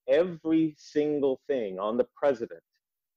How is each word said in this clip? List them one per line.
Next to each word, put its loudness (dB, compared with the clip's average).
every 2
single -2
thing -4
on -2
the 0
president, -2